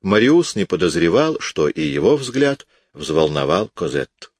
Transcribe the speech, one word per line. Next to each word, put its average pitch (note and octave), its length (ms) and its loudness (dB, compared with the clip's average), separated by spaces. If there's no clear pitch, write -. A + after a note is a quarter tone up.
Мариус A#2+ 560 2
не G2+ 80 -2
подозревал, F2 760 0
что - 280 -2
и - 140 -4
его C#3+ 340 2
взгляд C#3 500 -2
взволновал D2+ 760 0
Козетту. - 720 -6